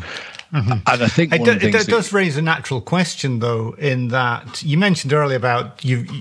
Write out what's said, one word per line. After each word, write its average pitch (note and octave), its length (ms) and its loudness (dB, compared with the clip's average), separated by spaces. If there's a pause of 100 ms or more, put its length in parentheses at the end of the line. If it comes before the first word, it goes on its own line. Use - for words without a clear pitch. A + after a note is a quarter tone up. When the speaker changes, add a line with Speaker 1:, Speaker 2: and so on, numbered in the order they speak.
(520)
Speaker 1:
Mm-hmm. A#2+ 180 0
Speaker 2:
And A2 160 0
I A#2+ 220 2
think E3 260 2
Speaker 1:
It E3+ 60 4
Speaker 2:
one A#3 60 0
Speaker 1:
do-, A#3+ 60 6
Speaker 2:
of G#3 80 0
the G#3 60 2
Speaker 1:
it G#3+ 60 2
Speaker 2:
things G#3+ 140 2
Speaker 1:
do-, - 60 -2
Speaker 2:
that A#3 40 6
Speaker 1:
does G#3 160 -2
raise F#3 240 2
a D#3 60 0
natural D#3+ 380 -2
question, D3 600 0
though, A2+ 380 -2
in B2+ 300 -2
that A#2+ 540 -2
you D3+ 160 2
mentioned F3+ 340 2
earlier C#3+ 240 2
about A#2+ 480 -2
you, B2 220 0 (140)